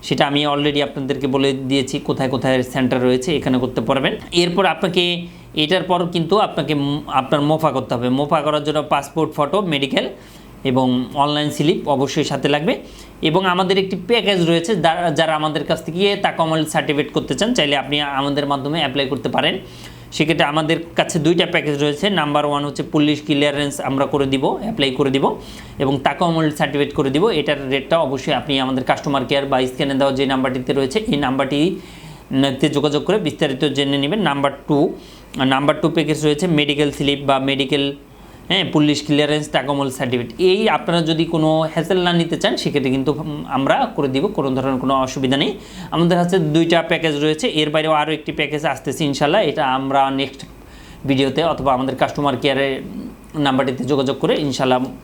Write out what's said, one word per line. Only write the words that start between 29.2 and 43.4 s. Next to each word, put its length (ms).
কেয়ার 200
বা 200
স্ক্রিনে 280
দেওয়া 200
যে 120
নাম্বারটিতে 480
রয়েছে, 260
এই 180
নাম্বারটিতে 1500
যোগাযোগ 340
করে 140
বিস্তারিত 480
জেনে 320
নেবেন। 220
নাম্বার 320
টু, 260
নাম্বার 440
টু 80
প্যাকেজ 360
রয়েছে 220
মেডিকেল 440
স্লিপ 340
বা 140
মেডিকেল, 540
হ্যাঁ, 240
পুলিশ 340
ক্লিয়ারেন্স, 440
তাকওয়া 260
আমল 140
সার্টিফিকেট। 500
এই 300
আপনারা 320
যদি 240
কোনো 480
হ্যাসেল 240
না 160
নিতে 240
চান, 200
সেক্ষেত্রে 340
কিন্তু, 200
উম, 360